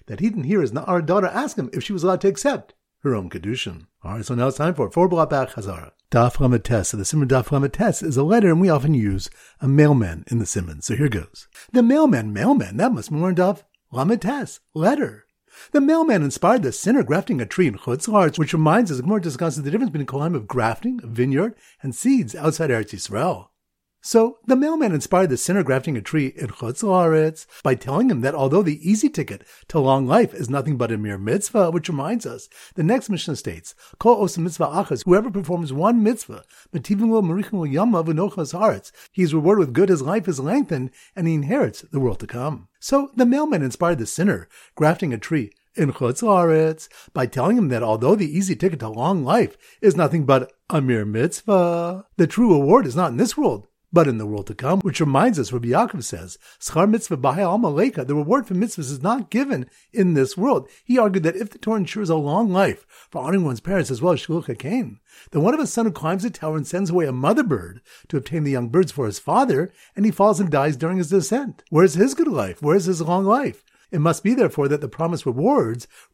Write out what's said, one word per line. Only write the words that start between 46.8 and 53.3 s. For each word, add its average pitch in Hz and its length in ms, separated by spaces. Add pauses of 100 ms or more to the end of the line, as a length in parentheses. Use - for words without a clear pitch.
by 131 140
telling 147 280
him 220 120
that 120 160
although 113 320
the 160 200
easy 185 200
ticket 170 240
to 110 100
long 143 340
life 180 320 (240)
is 190 160
nothing 160 300
but 127 260 (200)
a 160 100
mere 120 240
mitzvah, 170 1040 (100)
the 175 80
true 220 260
reward 160 360
is 120 80
not 165 160
in 117 60
this 214 200